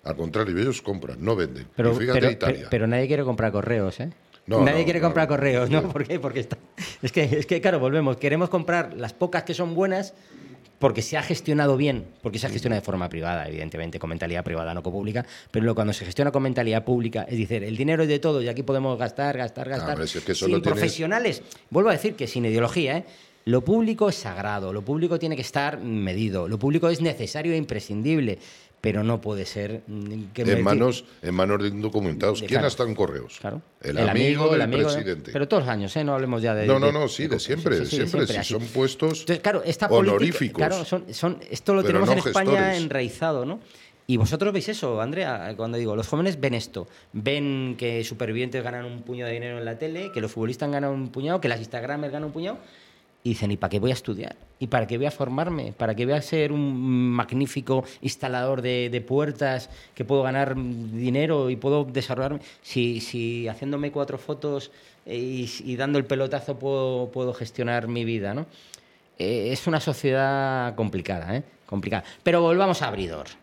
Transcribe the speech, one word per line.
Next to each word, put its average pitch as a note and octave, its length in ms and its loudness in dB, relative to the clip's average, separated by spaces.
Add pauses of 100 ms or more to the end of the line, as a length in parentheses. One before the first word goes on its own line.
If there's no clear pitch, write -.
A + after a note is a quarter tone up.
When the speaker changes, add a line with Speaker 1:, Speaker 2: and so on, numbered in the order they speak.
Speaker 1:
Al D#2+ 100 -4
contrario, E2+ 420 -2
ellos A#2+ 240 0
compran, B1+ 440 -6
no A2+ 100 2
venden. C2 400 -2
Speaker 2:
Pero, A#2 180 4
Speaker 1:
Y A#2 40 2
fíjate B2 240 2
Speaker 2:
pero, B2 120 6
Speaker 1:
Italia. - 300 0
Speaker 2:
pe-, - 80 -12
pero A2 160 2
nadie B2+ 220 2
quiere D3 160 0
comprar A2+ 260 0
Correos, G2+ 480 0
¿eh? D#3 120 -6 (360)
Speaker 1:
No, G#2+ 140 4
Speaker 2:
Nadie C#3+ 180 6
Speaker 1:
no, D#3+ 60 2
Speaker 2:
quiere E3+ 160 2
Speaker 1:
claro. E3 80 4
Speaker 2:
comprar D#3+ 180 4
Correos, C#3 440 2
¿no? D#3 100 6
Speaker 1:
Sí. F#3 120 -2
Speaker 2:
¿Por C#3+ 140 -2
qué? D#3 140 -2
Porque B2+ 180 -4
está, - 180 -6 (460)
es B2+ 80 0
que, D#3+ 140 4
es C3 220 2
que, F3 140 2
claro, F3+ 200 4
volvemos. C3+ 360 2
Queremos D#3 320 2
comprar E3+ 480 0
las A#2 160 -8
pocas F3 300 -2
que E3 120 -6
son E3+ 200 -4
buenas F#3+ 400 0 (640)
porque A2+ 240 4
se D#3 140 -4
ha C#3+ 80 0
gestionado D3 520 2
bien, C3 280 0 (180)
porque A2+ 160 -4
se C3+ 80 -4
ha - 20 -2
Speaker 1:
Ujú. G2+ 60 -4
Speaker 2:
gestionado A2 260 0
de - 40 -16
forma F#2 240 -2
privada, E2 400 -4
evidentemente, D#2+ 500 -6
con E2 120 -6
mentalidad E2+ 340 -4
privada, E2 300 -4
no E2 100 -6
con F2+ 80 -4
pública, G#2 340 -4 (240)
pero A2 140 2
lo, A2+ 100 4
cuando G#2+ 180 4
se G2 120 -4
gestiona C#3+ 260 2
con C3+ 140 2
mentalidad A2+ 400 2
pública, A2+ 440 0
es A#2+ 100 0
decir, G#2+ 260 0
el A2 120 -4
dinero D#3 280 4
es D3+ 40 2
de C#3+ 120 2
todos D3 240 2
y A#2+ 40 -2
aquí A#2+ 140 -4
podemos C3 340 0
gastar, C3 400 -2
gastar, B2+ 300 -6
Speaker 1:
Ah, C3 120 -8
Speaker 2:
gastar, D3 180 -2
Speaker 1:
pero D#2+ 100 -2
si E2 120 -6
es - 60 -8
que F#2 120 0
Speaker 2:
sin F#2+ 120 0
Speaker 1:
solo E3+ 140 4
tienes - 160 2
Speaker 2:
profesionales. E3+ 640 0 (280)
Vuelvo G3+ 180 4
a G3 60 6
decir G#3+ 200 -2
que A#2+ 140 -4
sin B2 160 -2
ideología, B2 540 2
¿eh? F#3 60 -6 (420)
Lo B2 180 4
público G#3+ 440 4
es - 80 0
sagrado, G2 560 -4
lo G2+ 100 -4
público D#3+ 360 0
tiene D#3+ 180 -2
que C3 60 -6
estar C#3+ 380 -2
medido, G2 680 0
lo G#2+ 100 -2
público D#3+ 300 2
es E3+ 120 0
necesario D#3 520 -2
e D#3+ 40 2
imprescindible, A#2 840 -2 (420)
pero G#2+ 240 0
no A2+ 160 2
puede G#2 260 -4
ser, G#2+ 400 -8
mm, G#2+ 480 -10
que B2 80 -4
Speaker 1:
En A2 60 2
Speaker 2:
me G2+ 140 6
Speaker 1:
manos, A2 420 4 (180)
en F2 120 -2
manos G2 280 4
de G2+ 60 0
indocumentados. G2+ 720 0
Speaker 2:
de, G#2 80 -6
Speaker 1:
¿Quién B2+ 80 2
Speaker 2:
claro. A#2+ 100 4
Speaker 1:
ha - 20 4
estado A#2+ 200 0
en G#2+ 80 -2
Correos? C#2+ 440 -2
Speaker 2:
Claro. - 220 -8 (180)
Speaker 1:
El C#2+ 180 -4
Speaker 2:
El G#2+ 100 4
Speaker 1:
amigo - 20 4
Speaker 2:
amigo, C#3+ 360 4
el - 60 6
Speaker 1:
del - 100 4
Speaker 2:
amigo, A#2+ 300 2
Speaker 1:
presidente. F#2+ 400 -4
Speaker 2:
pero C#3+ 140 0
todos F3 160 4
los B2 80 0
años, G2+ 260 -2
¿eh? D#3 60 2
No C#3+ 120 2
hablemos B2+ 280 0
ya A2 140 2
de, G#2+ 100 2
Speaker 1:
No, C3+ 140 6
no, C#3+ 80 4
Speaker 2:
de, D3 40 4
Speaker 1:
no, D3 160 0
sí, - 160 -4
de D3 120 0
Speaker 2:
de, - 40 -2
Speaker 1:
siempre, D3+ 360 0
Speaker 2:
sí, D2+ 100 2
sí, D3 120 -2
Speaker 1:
de D#3+ 80 2
siempre, E3+ 200 2
Speaker 2:
siempre, G#2+ 80 -2
Speaker 1:
sí, G2+ 60 -2
Speaker 2:
así. - 140 -4
Speaker 1:
son A2+ 80 -2 (120)
puestos C3+ 460 0
Speaker 2:
Entonces, E3+ 200 0
claro, G3+ 240 2
esta E3+ 240 0
política, A#2 280 8
Speaker 1:
honoríficos, D3 420 2
Speaker 2:
claro, E3+ 260 0
son, F3+ 200 -2 (100)
son, F3+ 240 0 (100)
esto - 260 0
lo G3 80 4
Speaker 1:
pero G3 180 4
Speaker 2:
tenemos G3+ 80 6
Speaker 1:
no G3+ 60 6
Speaker 2:
en F#3 40 4
España F#3+ 320 2
Speaker 1:
gestores. F#3+ 320 4
Speaker 2:
enraizado, C3+ 640 0
¿no? G3 140 -6 (480)
Y B2+ 80 4
vosotros D#3 360 2
veis F#3+ 160 -2
eso, C3 320 -2
Andrea, A#2+ 560 -4
cuando A#2 220 -4
digo, A2 160 0
los A2 140 -2
jóvenes D#3+ 320 0
ven C3 140 0
esto, G2 340 -6 (240)
ven C3+ 640 -2
que A#2 240 -2
Supervivientes A#2+ 600 -4
ganan B2 220 -6
un A#2+ 180 -10
puñado B2 260 -8
de A#2 60 -4
dinero A#2+ 240 -8
en A#2 60 -8
la A#2 140 -6
tele, E3+ 340 -6
que A#2 80 -4
los A2 120 -4
futbolistas B2 380 -4
ganan C#3 200 -2
un C3+ 200 -4
puñado, D#3+ 300 -2
que C#3 80 0
las A#2 120 -2
Instagramers C3 520 -6
ganan D3 140 -6
un C#3+ 60 -8
puñado, F3+ 260 -6 (640)
y A#2+ 60 0
dicen, G#2+ 200 0
¿y G2+ 60 0
para F2+ 140 0
qué G2+ 100 0
voy B2 100 2
a B2+ 40 0
estudiar? - 420 -8 (240)
¿Y A#2+ 80 -4
para A2+ 180 2
qué A#2+ 120 -4
voy C#3 80 0
a D3 40 0
formarme? C3+ 680 -4
¿Para A2 200 0
qué A#2+ 100 0
voy C#3 80 2
a D3 80 0
ser D3+ 300 0
un C3 580 2
magnífico C3 720 0 (180)
instalador B2+ 640 -2
de, B2 260 0
de A#2+ 120 -2
puertas, C3+ 680 0 (280)
que B2 80 -6
puedo C3+ 180 4
ganar C3 340 0
dinero B2+ 920 0
y B2 60 -2
puedo C#3 280 2
desarrollarme? C3 540 -4 (240)
Si, A#2+ 380 0
si A#2 480 -4
haciéndome C#3+ 420 -4
cuatro C#3+ 280 -4
fotos, C#3+ 520 -6 (360)
eh, A#2+ 120 -6
y, B2+ 320 -4 (140)
y B2+ 100 -4
dando C#3 240 0
el C3 60 2
pelotazo C3+ 540 -2
puedo, C3 520 -2
puedo B2+ 240 -2
gestionar A#2+ 540 -2
mi A#2+ 160 -2
vida, G#2+ 280 -2
¿no? D3 140 -4 (720)
Eh, G#2+ 320 0
es - 160 -2
una D#3+ 140 2
sociedad C3+ 920 0
complicada, G2 640 -2
¿eh? D3+ 60 -4 (240)
Complicada. G2 380 -4 (180)
Pero E3+ 200 4
volvamos F3 400 4
a B2 80 -2
Bridor. E2+ 360 -4 (160)